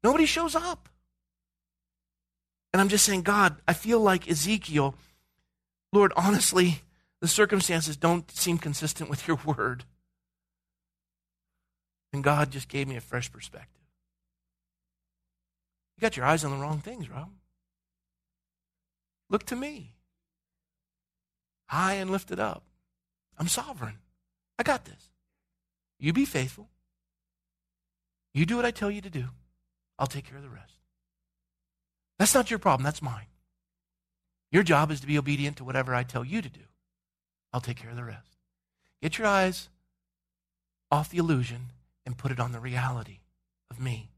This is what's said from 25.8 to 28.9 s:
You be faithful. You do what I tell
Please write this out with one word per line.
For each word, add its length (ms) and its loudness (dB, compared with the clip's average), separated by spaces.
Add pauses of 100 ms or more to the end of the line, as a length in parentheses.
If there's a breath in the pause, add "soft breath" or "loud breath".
You 80 2
be 140 2
faithful. 420 -4 (1700)
You 120 2
do 120 -2
what 80 0
I 60 0
tell 200 -4